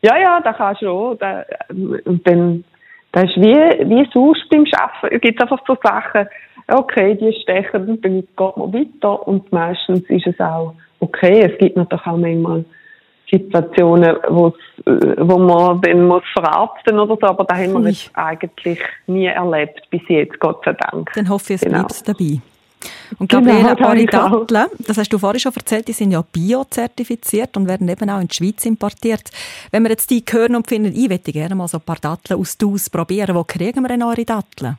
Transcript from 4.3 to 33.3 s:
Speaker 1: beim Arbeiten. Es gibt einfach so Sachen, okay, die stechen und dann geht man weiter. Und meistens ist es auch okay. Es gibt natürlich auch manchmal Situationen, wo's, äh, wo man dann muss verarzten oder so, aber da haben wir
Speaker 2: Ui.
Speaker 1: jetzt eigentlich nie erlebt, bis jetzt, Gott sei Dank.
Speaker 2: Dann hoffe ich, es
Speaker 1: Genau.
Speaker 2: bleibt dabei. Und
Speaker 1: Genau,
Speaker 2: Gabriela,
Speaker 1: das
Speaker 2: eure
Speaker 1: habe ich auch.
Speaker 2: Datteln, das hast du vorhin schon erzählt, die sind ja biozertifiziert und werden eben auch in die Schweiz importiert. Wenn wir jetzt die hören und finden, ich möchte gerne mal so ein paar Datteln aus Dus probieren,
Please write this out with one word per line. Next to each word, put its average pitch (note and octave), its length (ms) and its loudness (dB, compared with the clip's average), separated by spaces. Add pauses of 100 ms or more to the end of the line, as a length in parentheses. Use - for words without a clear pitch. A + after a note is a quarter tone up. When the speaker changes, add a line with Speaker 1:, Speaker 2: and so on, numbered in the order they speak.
Speaker 1:
beim D4+ 140 6 (120)
Arbeiten. - 380 -4
Es A#3 60 0
gibt A#3 200 0
einfach B3+ 260 0
so B3+ 160 2
Sachen, G#3 440 0 (420)
okay, G#3+ 460 2
die A3 180 0 (100)
stechen F#3+ 460 -4
und A3+ 160 -4
dann F#3 160 0
geht F#3+ 360 -4
man F#3 160 -6
weiter. G#3+ 560 -2
Und G3 240 -2
meistens F3 560 -2
ist F3+ 180 0
es F3+ 140 -2
auch E3 340 -4 (260)
okay. F#3 500 4
Es - 80 -10
gibt - 180 4
natürlich F3+ 300 -2
auch E3+ 100 -4
manchmal E3 480 -2 (680)
Situationen, E3+ 840 4 (120)
wo's, E3+ 260 4 (320)
äh, - 40 2 (280)
wo F3+ 200 4
man F3+ 440 4
dann F3 240 4
muss F3 160 4 (100)
verarzten G#3 680 0
oder G#3 220 2
so, G#3+ 80 2
aber F#3+ 160 0
da F3+ 120 -2
haben F#3+ 160 -2
wir F#3+ 80 0
Speaker 2:
Ui. G#3 100 2
Speaker 1:
jetzt - 240 -8
eigentlich E3+ 680 -6 (260)
nie F#3 200 -2
erlebt, D#3 640 -4
bis F3 180 -6
jetzt, D3+ 320 0
Gott E3 240 -2
sei D#3 80 0
Dank. - 420 -8
Speaker 2:
Dann G#3 140 -2
hoffe G3+ 260 -4
ich, F3+ 80 -6
es - 60 -4
Speaker 1:
Genau. F#3 160 0
Speaker 2:
bleibt - 240 -8
dabei. D#3 320 -4 (760)
Und F#3+ 120 -4
Speaker 1:
Genau, B3+ 140 4
Speaker 2:
Gabriela, A#3 300 6
Speaker 1:
das A#3+ 60 -6
Speaker 2:
eure B3 100 4
Speaker 1:
habe A3+ 100 4
ich A3+ 140 2
auch. A3+ 320 2
Speaker 2:
Datteln, A3+ 200 2 (200)
das G#3+ 120 -2
hast G#3 140 -2
du G#3+ 60 0
vorhin G3+ 220 -2
schon C4 140 -4
erzählt, A3 320 -6
die A#3 60 -8
sind G3+ 200 0
ja E3+ 100 0 (100)
biozertifiziert A#3 1200 -4
und F#3+ 120 -2
werden F#3+ 200 -2
eben G3 200 -4
auch G3+ 120 -4
in F3 80 -4
die - 60 -8
Schweiz G3 300 -4
importiert. A3 680 -4 (400)
Wenn A3 120 2
wir A3+ 80 2
jetzt A3 200 -4
die A#3+ 180 0
hören A#3 280 0
und A#3 100 -4
finden, G#3+ 300 -2
ich B3 120 0
möchte F3+ 220 -4
gerne D#3+ 240 -6
mal F3+ 140 -6
so E3+ 100 -8
ein - 60 -12
paar E3 160 -8
Datteln E3+ 400 -6
aus - 160 -6
Dus G3+ 320 -2
probieren, F#3+ 480 -4